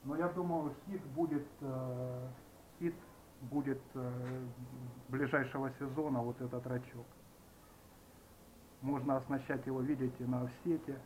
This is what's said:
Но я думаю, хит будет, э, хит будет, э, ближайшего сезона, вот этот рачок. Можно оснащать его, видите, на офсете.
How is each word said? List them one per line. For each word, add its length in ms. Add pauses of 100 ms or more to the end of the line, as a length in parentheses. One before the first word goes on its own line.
Но 120
я 140
думаю, 440 (140)
хит 180 (100)
будет, 320 (140)
э, 680 (520)
хит 160 (460)
будет, 400 (120)
э, 520 (640)
ближайшего 680
сезона, 440
вот 200
этот 240
рачок. 400 (1800)
Можно 360
оснащать 500
его, 140
видите, 440
на 160
офсете. 640